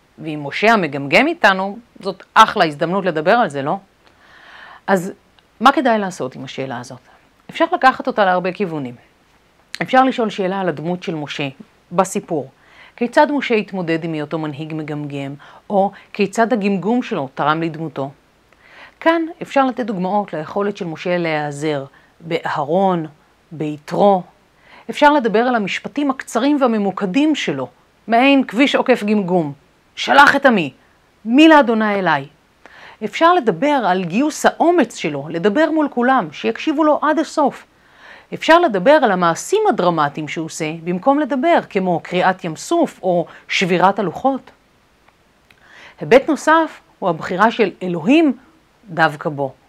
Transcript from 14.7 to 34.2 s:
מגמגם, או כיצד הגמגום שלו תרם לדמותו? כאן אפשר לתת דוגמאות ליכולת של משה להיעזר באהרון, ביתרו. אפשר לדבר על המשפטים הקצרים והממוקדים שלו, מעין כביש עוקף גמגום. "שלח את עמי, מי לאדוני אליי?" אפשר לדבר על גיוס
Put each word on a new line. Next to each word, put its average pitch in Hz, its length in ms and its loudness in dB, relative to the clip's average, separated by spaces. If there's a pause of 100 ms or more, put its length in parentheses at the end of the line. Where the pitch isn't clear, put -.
מגמגם, 147 600 -8 (360)
או 196 200 2 (220)
כיצד 214 400 0
הגמגום 202 500 0
שלו 151 320 -6
תרם 156 280 0
לדמותו? 151 480 -8 (880)
כאן 330 220 2 (200)
אפשר 269 220 0
לתת 254 220 -4
דוגמאות 196 460 -4
ליכולת 202 440 -6
של 202 80 -10
משה 175 340 -4
להיעזר 147 640 -4 (360)
באהרון, 165 840 -2 (460)
ביתרו. 170 720 0 (680)
אפשר 294 220 4
לדבר 226 260 2
על 247 160 0
המשפטים 226 560 -4
הקצרים 262 500 -2
והממוקדים 220 720 0
שלו, 135 340 -4 (400)
מעין 254 360 4
כביש 254 300 2
עוקף 247 300 2
גמגום. 185 480 0 (440)
"שלח 277 400 4
את 277 100 2
עמי, 190 260 2 (520)
מי 262 240 6
לאדוני 226 460 4
אליי?" 160 320 0 (760)
אפשר 330 300 2
לדבר 262 520 0
על 185 180 0
גיוס 233 420 0